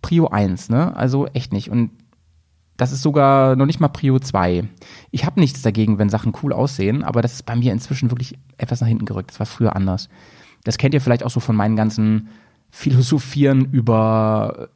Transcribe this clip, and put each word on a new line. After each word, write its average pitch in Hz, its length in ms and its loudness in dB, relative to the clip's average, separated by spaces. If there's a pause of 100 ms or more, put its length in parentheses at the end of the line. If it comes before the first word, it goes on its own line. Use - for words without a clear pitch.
Prio 165 260 2
eins, 98 420 -2
ne? 127 260 0
Also 139 320 -2
echt - 260 -6
nicht. 101 160 -6
Und 117 220 0 (840)
das 127 140 0
ist 135 100 -6
sogar 139 540 4
noch 135 100 4
nicht 160 140 -2
mal 151 80 4
Prio 131 320 0
zwei. 90 480 -2 (440)
Ich - 140 -2
hab - 120 -2
nichts 135 240 2
dagegen, 107 360 2
wenn 104 120 2
Sachen 110 240 -2 (100)
cool 143 100 -2
aussehen, 131 500 -2
aber 117 180 -2
das 117 120 -2
ist - 120 -16
bei 117 100 -6
mir 120 160 2
inzwischen 123 400 -2
wirklich 123 260 -8 (200)
etwas 123 240 -4
nach 117 60 0
hinten 113 180 0
gerückt. 101 260 -8
Das - 80 -20
war 107 60 -4
früher - 300 -2
anders. 95 340 -2 (540)
Das - 140 -4
kennt 135 160 0
ihr 139 80 2
vielleicht 120 220 0
auch 120 60 -4
so 123 100 -2
von 117 160 -2
meinen 107 200 2
ganzen 110 540 0 (400)
Philosophieren 135 1000 2
über 110 1040 0